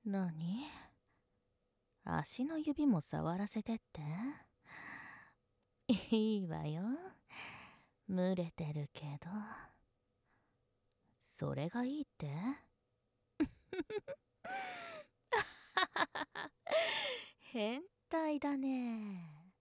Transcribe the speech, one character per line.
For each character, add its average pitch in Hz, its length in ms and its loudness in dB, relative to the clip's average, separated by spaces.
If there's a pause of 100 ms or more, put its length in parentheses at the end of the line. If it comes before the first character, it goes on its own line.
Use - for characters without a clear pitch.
何？ 190 640 0 (1400)
足 160 400 -2
の 320 120 -2
指 302 300 2
も 196 140 8
触 156 360 0
ら 202 120 0
せ - 160 -4
て 226 100 0
っ 220 40 -2 (140)
て？ - 80 -10 (1900)
い 214 560 6
い - 20 -2
わ 160 220 -2
よ。 160 160 -2 (1200)
群 185 280 4
れ 170 160 -2
て 151 200 -2
る 147 200 -2
け 147 280 -6
ど。 170 80 -10 (2000)
そ 147 160 0
れ 139 160 0
が 240 140 0
い 269 160 0
い 294 40 -2
っ - 20 -2 (120)
て？ 143 160 -4 (1080)
<laughs> 294 80 4 (4000)
変 240 420 -2 (260)
態 311 300 2
だ 285 180 2
ね。 208 960 -2 (100)